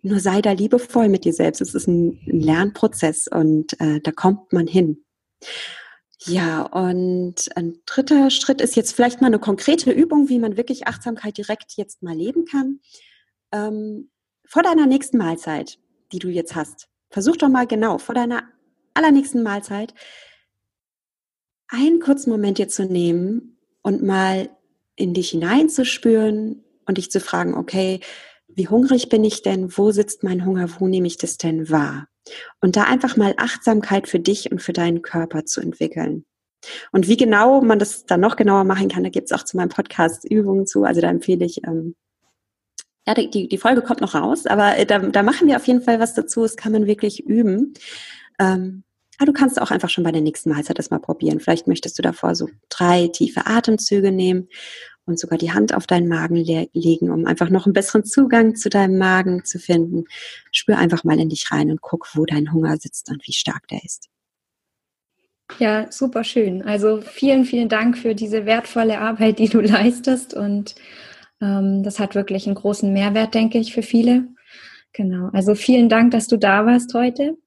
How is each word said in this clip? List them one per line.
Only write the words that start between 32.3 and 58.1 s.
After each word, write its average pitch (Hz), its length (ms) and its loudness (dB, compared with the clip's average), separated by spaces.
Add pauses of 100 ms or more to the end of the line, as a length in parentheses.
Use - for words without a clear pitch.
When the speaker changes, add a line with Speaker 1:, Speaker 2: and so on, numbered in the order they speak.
Speaker 1:
Und 180 160 2
da 208 80 4
einfach 254 320 0
mal 202 200 2
Achtsamkeit 208 720 0
für 185 120 -2
dich 196 300 -2
und 175 100 -4
für - 120 -8
deinen 170 300 -2
Körper 165 420 -6
zu - 160 -6
entwickeln. 160 640 -6 (680)
Und 185 160 4
wie 226 80 6
genau 233 440 6
man 220 180 4
das - 260 -4
dann 175 160 2
noch 214 160 2
genauer 196 280 4
machen 190 240 0
kann, 180 160 -2
da 185 60 -4
gibt's - 220 -6
auch 190 120 -4
zu - 120 -10
meinem 175 120 -2
Podcast - 600 -2
Übungen 196 380 2
zu. 202 180 0
Also 170 160 0
da 170 80 2
empfehle 175 360 0
ich, 170 200 -8
ähm, 165 300 -6 (1120)
ja, 214 80 0
die, 226 160 0
die, 196 180 -4
die 190 100 -4
Folge 240 220 4
kommt - 200 -4
noch 196 140 -4
raus, 214 320 -2
aber, 202 300 2
äh, 208 80 2
da, 202 140 2
da 202 240 0
machen 277 260 2
wir 262 80 4
auf - 100 -4
jeden 247 160 4
Fall 233 180 2
was 226 140 -2
dazu. 226 280 -2
Das 226 140 -2
kann 214 160 -4
man 214 140 2
wirklich 208 380 -2
üben. 226 480 2 (640)
Ähm, 190 440 0 (380)
ja, 277 60 4
du 294 60 4
kannst 269 280 2
auch - 100 -2
einfach 185 200 -2
schon 175 140 -2
bei 160 80 0
der 160 100 0
nächsten 151 280 -2
Mahlzeit 147 280 -4
das - 120 -8
mal 156 100 -2
probieren. 156 400 -2
Vielleicht 165 260 -2
möchtest 170 320 -4
du 170 40 -6
davor 175 320 -2
so 170 140 -6 (200)
drei 175 400 2
tiefe - 380 -2
Atemzüge 208 640 2
nehmen 185 360 0 (580)
und 165 120 -2
sogar 165 200 -4
die 170 140 -4
Hand 214 220 2
auf - 140 -4
deinen 175 180 2
Magen 165 300 0
le-, 165 360 -2
legen, 170 380 2
um 165 160 -2
einfach 170 240 0
noch 185 160 2
einen 202 60 4
besseren 196 320 2
Zugang 233 500 4